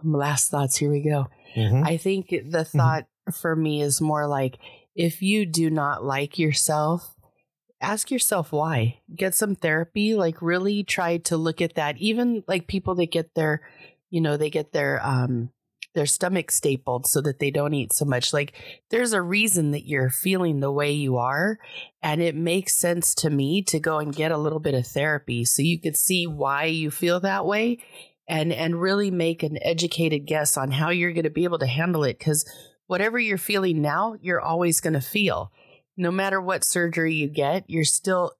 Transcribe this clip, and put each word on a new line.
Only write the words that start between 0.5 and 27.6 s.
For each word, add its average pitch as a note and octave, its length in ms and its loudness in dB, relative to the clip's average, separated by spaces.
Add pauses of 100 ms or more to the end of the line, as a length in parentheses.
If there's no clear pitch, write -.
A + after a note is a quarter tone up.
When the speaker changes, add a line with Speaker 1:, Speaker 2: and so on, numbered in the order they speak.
Speaker 1:
thoughts, C#3 260 0
here D3 140 2
we C#3+ 100 0
go. D3 260 0 (280)
Speaker 2:
Mm-hmm. A2+ 300 4
Speaker 1:
I E3 120 0
think F#3+ 320 -2
the F3 80 0
Speaker 2:
Mm-hmm. D#3+ 400 -2
Speaker 1:
thought D#3+ 280 2 (280)
for E3 220 -2
me D3+ 260 0
is C#3+ 200 0
more D3+ 260 0
like, C3+ 320 -2 (360)
if E3+ 260 -2
you G3+ 240 2
do D#3+ 240 0
not C#3+ 340 -2
like C#3 360 -2
yourself, D#3 760 0 (680)
ask G#3+ 280 -2
yourself G#3+ 420 0
why. D3 480 0 (160)
Get F#3+ 200 -2
some G3+ 200 0
therapy, F3 600 0
like, E3+ 260 0
really F#3 420 0
try F3 340 0
to E3 200 -2
look D#3+ 240 0
at E3+ 140 -2
that. D3 220 -2
Even, A3 500 0
like, F3+ 200 0
people F#3 280 -2
that E3+ 160 0
get E3 240 -2
their, D#3 260 0 (480)
you E3+ 120 0
know, D3 160 2
they D3+ 120 0
get D3+ 220 -4
their, C#3 340 0
um, B2 460 0 (420)
their D3 120 0
stomach F3 460 -2
stapled C3+ 560 -2
so C#3+ 140 0
that C#3+ 180 -2
they C#3+ 120 0
don't D3 220 0
eat B2+ 200 -2
so - 120 0
much. B2 280 0
Like, C#3+ 200 -2 (360)
there's A#3 240 0
a F#3+ 80 2
reason F3+ 500 2
that C#3+ 140 -4
you're C3+ 240 0
feeling F3 500 0
the C#3 120 0
way D3 200 0
you C#3 260 0
are. D3 420 0 (420)
And D#3 200 0
it E3+ 140 0
makes F3 400 0
sense F3 400 0
to D#3+ 140 0
me C#3+ 340 2
to D#3 160 -2
go D#3+ 200 0
and D3+ 160 -4
get D#3 160 0
a D#3 60 0
little D3+ 220 -2
bit D#3 160 -2
of B2 120 0
therapy C#3 580 -2
so - 160 0
you E3 180 2
could D#3 180 -2
see F3+ 280 0
why C#3+ 400 -2
you D#3+ 260 -2
feel F3 280 0
that G3 260 -2
way A3 340 0 (480)